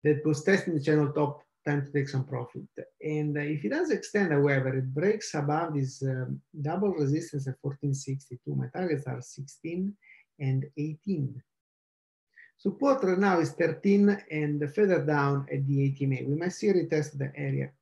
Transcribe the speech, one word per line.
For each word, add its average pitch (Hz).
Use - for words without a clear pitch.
that 147
was 156
testing 190
the 147
channel 151
top, 143
time 143
to -
take 139
some 131
profit. 127
And, 151
uh, 147
if 147
it 214
does 311
extend, 196
however, 139
it 131
breaks 202
above 151
this, 135
um, 131
double 180
resistance 147
at 127
fourteen 139
sixty-two. 135
My 131
targets 160
are 127
sixteen 170
and 135
eighteen. 147
Support 269
right 185
now 190
is 147
thirteen 202
and 147
further 185
down 139
at 139
the 139
A 139
T 139
M 135
A. 127
We 139
might 175
see 214
a 190
retest 151
of 143
the 139
area. 135